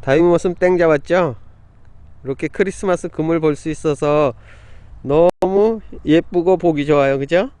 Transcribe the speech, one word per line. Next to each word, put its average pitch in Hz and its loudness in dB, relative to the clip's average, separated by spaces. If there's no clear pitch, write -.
다육이 143 2
모습 175 2
땡 180 2
잡았죠? 160 0
이렇게 135 -6
크리스마스 185 -2
금을 165 -2
볼 156 0
수 - -10
있어서 147 0
너무 185 2
예쁘고 170 2
보기 160 0
좋아요. 139 2
그죠? 170 -2